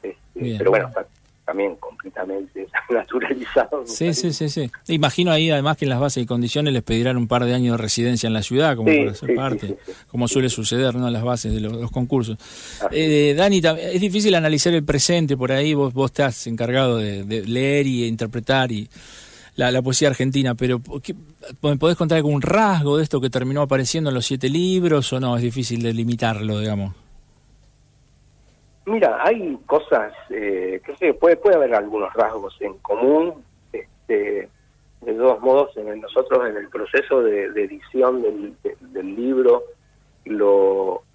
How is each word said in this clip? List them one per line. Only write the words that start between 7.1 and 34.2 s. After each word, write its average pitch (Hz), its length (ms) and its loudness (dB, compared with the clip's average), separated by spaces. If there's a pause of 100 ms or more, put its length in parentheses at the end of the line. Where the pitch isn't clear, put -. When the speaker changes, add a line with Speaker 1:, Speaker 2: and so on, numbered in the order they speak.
Speaker 2:
un 120 100 0
par 123 160 2
de 123 100 2
años 123 220 2
de 117 80 -4
residencia 117 440 0
en 113 60 0
la 107 80 0
ciudad, 135 360 2
como 113 120 2
Speaker 1:
Sí, 151 100 4
Speaker 2:
para 113 140 0
ser - 60 -12
Speaker 1:
sí, - 80 -12
sí, 127 80 2
Speaker 2:
parte, 117 320 -2
Speaker 1:
sí, - 80 -6 (100)
sí. - 60 -14 (160)
Speaker 2:
como 120 220 -2
suele 131 180 2
suceder, 120 480 -2
¿no? 123 120 -2
En 120 60 -2
las 113 100 -4
bases 120 300 -2
de 110 60 -2
los, 107 140 -4
los 117 180 -8
concursos. 123 460 -2 (440)
Speaker 1:
Así - 60 -4 (100)
Speaker 2:
Eh, 147 380 4
Dani, 190 260 4
tam-, 160 160 4
es 180 220 -2
difícil 202 360 2
analizar 156 380 2
el 156 120 0
presente 151 500 2
por 127 160 -2
ahí, 147 220 0
vos, 139 200 0
vos 131 180 0
estás 135 360 -2
encargado 120 500 0
de, 101 280 -4
de 107 200 -4
leer 135 400 0
y 123 220 0
interpretar 117 640 0
y 107 160 -6 (720)
la, 123 140 2
la 127 100 2
poesía 131 260 2
argentina, 131 480 0
pero 123 240 0 (240)
¿qué, - 100 -10 (500)
me 147 120 2
podés 156 220 2
contar 160 220 2
algún 147 220 2
rasgo 175 540 4
de 156 80 2
esto 147 160 -2
que 127 100 0
terminó 131 340 -2
apareciendo 139 460 0
en 131 60 -2
los 120 100 -2
siete 131 220 -2
libros 170 640 2
o 131 80 -2
no? 123 160 0
Es 117 60 0
difícil 120 420 -2
delimitarlo, 113 760 -2
digamos. 101 360 -4 (1900)
Speaker 1:
Mira, 196 380 2
hay 180 340 0 (100)
cosas, 131 440 2 (200)
eh, 92 520 -4
qué 143 140 -12
sé, 156 160 2
puede, 170 240 4
puede 202 180 4
haber 127 200 2
algunos 104 380 -2
rasgos 107 480 -2
en 101 180 -6
común. 147 560 0 (360)
Este, 101 800 -4 (520)